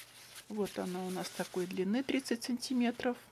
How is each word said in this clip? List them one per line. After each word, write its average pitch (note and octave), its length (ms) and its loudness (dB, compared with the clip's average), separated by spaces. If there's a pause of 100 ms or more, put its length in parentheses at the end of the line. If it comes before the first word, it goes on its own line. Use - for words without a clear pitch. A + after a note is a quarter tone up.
(480)
Вот G#3 300 0
она F#3 260 -2
у F#3 60 -2
нас F#3 200 -4
такой F3+ 360 -2
длины, F#3+ 360 2
тридцать C4 400 2
сантиметров. B3 760 2 (160)